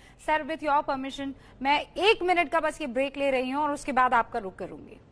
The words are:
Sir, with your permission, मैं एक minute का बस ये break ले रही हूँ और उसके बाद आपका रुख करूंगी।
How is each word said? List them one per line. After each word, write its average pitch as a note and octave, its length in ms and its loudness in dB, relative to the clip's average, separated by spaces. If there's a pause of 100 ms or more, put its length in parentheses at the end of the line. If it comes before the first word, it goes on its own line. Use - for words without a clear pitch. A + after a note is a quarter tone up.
(260)
Sir, D#4 180 0
with D#4 240 -4
your D4 200 2
permission, C4+ 440 -4 (300)
मैं C#4+ 180 4
एक F#4+ 420 2
minute F4 260 2
का E4 120 2
बस D#4 200 -2
ये D4+ 60 -4
break C4+ 300 -2
ले C#4 140 0
रही B3+ 200 0
हूँ C#4+ 120 -2
और C#4+ 80 0
उसके D4 220 -4
बाद B3+ 220 4
आपका A3+ 240 0
रुख F#3+ 160 -8
करूंगी। - 460 -14 (120)